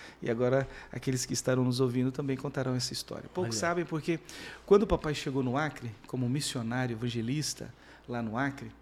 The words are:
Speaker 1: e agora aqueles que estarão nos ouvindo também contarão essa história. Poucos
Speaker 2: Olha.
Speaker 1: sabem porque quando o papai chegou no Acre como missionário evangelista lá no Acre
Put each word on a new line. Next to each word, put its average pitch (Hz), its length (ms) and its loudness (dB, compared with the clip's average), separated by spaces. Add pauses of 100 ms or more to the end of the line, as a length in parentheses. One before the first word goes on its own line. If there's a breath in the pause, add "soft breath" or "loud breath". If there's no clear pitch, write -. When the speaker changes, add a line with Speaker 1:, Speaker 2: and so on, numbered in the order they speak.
(220 loud breath)
Speaker 1:
e - 80 -2
agora 127 380 4 (240 loud breath)
aqueles 127 340 -2
que - 80 -4
estarão 127 300 2
nos 123 160 2
ouvindo 127 320 2
também 135 260 -2
contarão 131 380 -2
essa 127 180 -2
história. - 400 -8
Poucos 185 220 -2
Speaker 2:
Olha. 208 40 -2 (100)
Speaker 1:
sabem 175 160 0
porque 160 340 -2 (460 loud breath)
quando 208 180 10
o - 40 2
papai 156 280 2
chegou 135 260 0
no 127 160 2
Acre 139 340 -2 (160)
como 123 220 0
missionário 123 640 0
evangelista 117 800 -2 (340 loud breath)
lá 120 140 -2
no 110 160 -2
Acre 135 320 -2 (120)